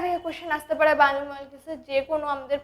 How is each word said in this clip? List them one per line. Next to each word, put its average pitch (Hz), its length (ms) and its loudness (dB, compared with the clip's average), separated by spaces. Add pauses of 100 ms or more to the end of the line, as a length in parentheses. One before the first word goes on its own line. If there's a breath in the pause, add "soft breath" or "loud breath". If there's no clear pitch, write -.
থেকে 359 160 0
কোশ্চেন 330 320 -8
আসতে 311 240 -2
পারে, 311 200 6
বায়োমলিকুলসের 277 880 0
যে 269 180 0
কোনো 302 260 -2
আমাদের 277 360 -4